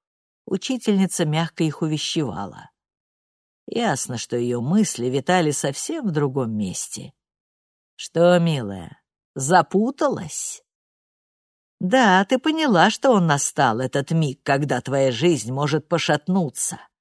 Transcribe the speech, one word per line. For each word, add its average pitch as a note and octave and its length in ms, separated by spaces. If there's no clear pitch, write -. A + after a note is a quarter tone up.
Учительница G3 800
мягко D#3+ 380
их D#3+ 200
увещевала. D3 880
Ясно, D3 520
что - 180
ее A#2+ 240
мысли C#3+ 460
витали D3 460
совсем A#3+ 560
в - 20
другом C3+ 460
месте. G2 560
Что, F3 460
милая, G#2+ 600
запуталась? F#3+ 1300
Да, G3 460
ты B3+ 140
поняла, C4 520
что C4 220
он F#3 140
настал, C#3 540
этот C#3 300
миг, D#3 320
когда C#3 380
твоя C3+ 320
жизнь B2 400
может C#3+ 360
пошатнуться. E3+ 920